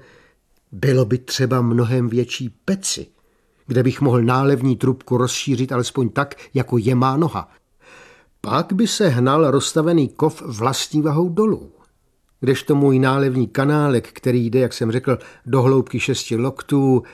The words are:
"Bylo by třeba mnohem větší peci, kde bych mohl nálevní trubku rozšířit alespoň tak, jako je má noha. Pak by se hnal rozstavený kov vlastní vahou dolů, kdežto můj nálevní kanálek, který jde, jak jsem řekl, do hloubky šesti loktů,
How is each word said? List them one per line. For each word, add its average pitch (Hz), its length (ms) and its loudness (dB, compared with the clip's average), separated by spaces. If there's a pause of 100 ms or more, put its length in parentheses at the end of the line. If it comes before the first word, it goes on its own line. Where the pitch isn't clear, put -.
(720)
"Bylo 127 320 2
by 120 140 0
třeba 127 420 -2
mnohem 120 480 0
větší 117 400 -4 (160)
peci, - 420 -6 (600)
kde 127 160 2
bych 123 180 0
mohl 123 220 4
nálevní 131 540 2
trubku 131 400 -2
rozšířit 127 560 -2
alespoň 123 360 -2
tak, 139 260 -4 (200)
jako 123 240 0
je 120 160 0
má 131 220 2
noha. 143 360 -2 (880)
Pak 147 320 -2
by 202 140 2
se 202 220 0
hnal 135 420 2
rozstavený 151 580 2
kov - 340 -2
vlastní 131 600 -2
vahou 156 260 0
dolů, 196 440 -2 (680)
kdežto 131 340 0
můj 139 240 4
nálevní 131 500 2
kanálek, 143 640 0
který 123 340 0
jde, 117 140 0
jak 120 120 0
jsem 113 200 -2
řekl, 127 260 -2 (280)
do 123 160 2
hloubky 127 380 2
šesti - 360 -4
loktů, 131 680 0 (120)